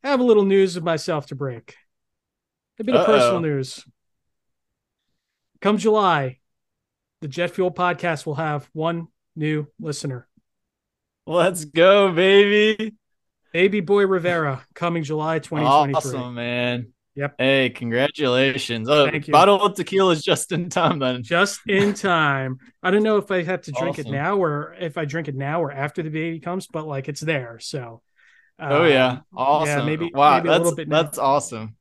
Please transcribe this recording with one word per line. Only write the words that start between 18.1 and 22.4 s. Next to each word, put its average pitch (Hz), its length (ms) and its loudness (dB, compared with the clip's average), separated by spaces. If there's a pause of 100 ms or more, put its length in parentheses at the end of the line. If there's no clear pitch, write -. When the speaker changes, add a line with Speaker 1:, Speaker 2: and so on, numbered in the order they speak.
Speaker 2:
Oh, 147 180 4
Speaker 1:
Thank 151 200 -6
you. 151 40 -2
Speaker 2:
bottle 190 300 6
of 202 140 0
tequila 190 360 2
is 156 120 -2
just - 260 0
in 175 180 -4
time 170 300 0
then. 127 240 -2
Speaker 1:
Just 175 460 0
in 202 260 2
time. 143 640 0 (240)